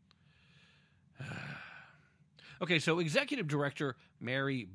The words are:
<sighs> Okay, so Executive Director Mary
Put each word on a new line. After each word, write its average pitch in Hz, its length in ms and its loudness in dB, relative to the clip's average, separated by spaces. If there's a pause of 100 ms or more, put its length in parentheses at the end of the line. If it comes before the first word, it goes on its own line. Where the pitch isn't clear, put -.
(1200)
<sighs> - 60 -12 (1400)
Okay, 170 160 4
so 165 220 4
Executive 208 480 2
Director 143 480 0 (240)
Mary 131 540 0